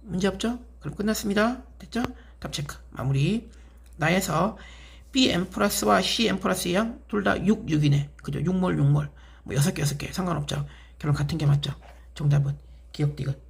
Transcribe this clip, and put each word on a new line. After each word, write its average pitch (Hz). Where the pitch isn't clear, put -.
문제 190
없죠? 220
그럼 143
끝났습니다. 214
됐죠? -
답 -
체크. -
마무리. 139
나에서 180
B 262
M 180
플러스와 202
C 214
M 190
플러스의 185
양 226
둘 202
다 196
육, 208
육이네. 147
그죠? 143
육 175
몰, 180
육 151
몰. 147
뭐 -
여섯 147
개, 151
여섯 143
개 -
상관없죠. 147
결론 147
같은 143
게 151
맞죠. 143
정답은 143
기억 147
디귿. 135